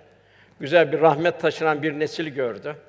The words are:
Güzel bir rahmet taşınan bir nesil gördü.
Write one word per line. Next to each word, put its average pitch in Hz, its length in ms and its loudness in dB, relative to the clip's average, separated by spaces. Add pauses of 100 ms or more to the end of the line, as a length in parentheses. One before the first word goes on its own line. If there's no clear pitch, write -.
(600)
Güzel 151 320 2
bir 151 100 -2
rahmet 160 380 4
taşınan 156 440 0
bir 147 160 -4
nesil 156 280 -4
gördü. 131 480 -6 (140)